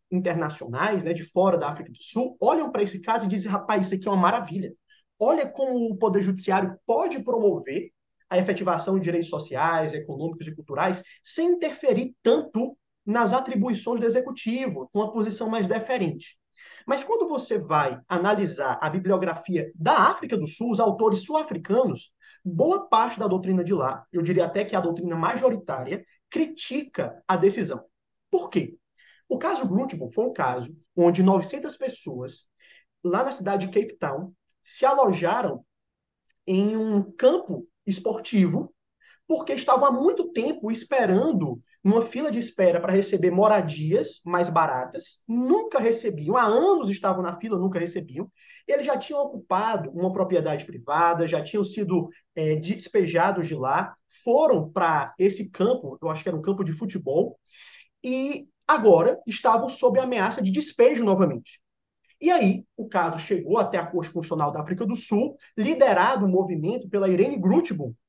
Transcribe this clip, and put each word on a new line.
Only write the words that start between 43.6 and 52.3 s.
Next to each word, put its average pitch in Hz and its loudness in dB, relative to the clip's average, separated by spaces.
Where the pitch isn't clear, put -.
mais 175 0
baratas, 156 -2
nunca 262 2
recebiam, 220 0
há 247 4
anos 262 4
estavam 190 -2
na 175 -6
fila, 214 -4
nunca 185 -2
recebiam. 156 -8
Eles 285 0
já 277 0
tinham 285 -6
ocupado 208 -2
uma 185 -2
propriedade 175 0
privada, 160 0
já 156 -2
tinham 208 -2
sido, 180 -2